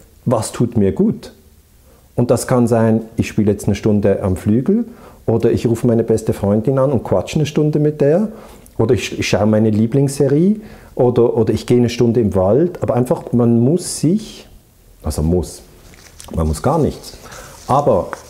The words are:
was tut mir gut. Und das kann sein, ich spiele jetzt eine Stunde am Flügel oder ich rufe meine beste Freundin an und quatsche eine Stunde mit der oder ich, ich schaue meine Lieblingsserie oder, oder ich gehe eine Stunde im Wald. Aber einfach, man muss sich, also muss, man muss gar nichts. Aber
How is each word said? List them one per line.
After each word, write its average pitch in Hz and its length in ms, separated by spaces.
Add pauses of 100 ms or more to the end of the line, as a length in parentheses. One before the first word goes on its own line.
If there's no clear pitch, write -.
(260)
was 110 260
tut - 240
mir 98 160
gut. - 400 (840)
Und 123 140
das 120 160
kann 123 200
sein, 113 360 (140)
ich 101 120
spiele 104 240
jetzt - 140
eine 104 80
Stunde 104 480
am 92 140
Flügel 135 500 (400)
oder 113 260
ich - 140
rufe 117 200
meine 113 160
beste 113 300
Freundin 110 460
an 135 120
und 120 140
quatsche - 340
eine 147 80
Stunde 151 320
mit 151 220
der 165 280 (500)
oder 117 160
ich, - 240
ich 101 100
schaue 104 180
meine 110 240
Lieblingsserie 139 840 (380)
oder, 120 420
oder 113 160
ich - 140
gehe 123 100
eine 120 140
Stunde 117 300
im 104 140
Wald. 110 480
Aber - 120
einfach, - 380
man 117 280
muss 147 400
sich, - 480 (540)
also 78 200
muss, 82 400 (720)
man 82 140
muss 78 140
gar 160 160
nichts. - 400 (500)
Aber 127 400 (220)